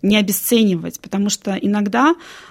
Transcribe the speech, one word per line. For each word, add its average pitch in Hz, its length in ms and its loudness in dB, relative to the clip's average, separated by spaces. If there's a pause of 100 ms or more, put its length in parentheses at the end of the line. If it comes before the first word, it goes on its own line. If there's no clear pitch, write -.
не 208 140 4
обесценивать, 196 840 0
потому 202 280 -4
что - 240 -6
иногда 208 600 0 (360)